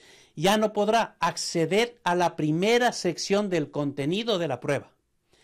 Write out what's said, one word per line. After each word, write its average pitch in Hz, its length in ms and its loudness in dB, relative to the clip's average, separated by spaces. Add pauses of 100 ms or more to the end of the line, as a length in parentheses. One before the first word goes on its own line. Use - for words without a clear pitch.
(360)
Ya 190 220 2
no 214 160 0
podrá 208 460 0
acceder 175 840 0
a 175 120 0
la 170 200 0
primera 196 560 2
sección 196 580 -2
del 165 220 -2
contenido 156 640 -2
de 170 100 -2
la 127 120 -4
prueba, 139 320 -4 (520)